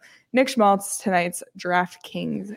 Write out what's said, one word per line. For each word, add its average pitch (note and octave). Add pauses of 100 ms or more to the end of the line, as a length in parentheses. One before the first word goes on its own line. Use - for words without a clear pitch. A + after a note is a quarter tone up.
(340)
Nick C4
Schmaltz, G3+
tonight's F3 (160)
DraftKings F3+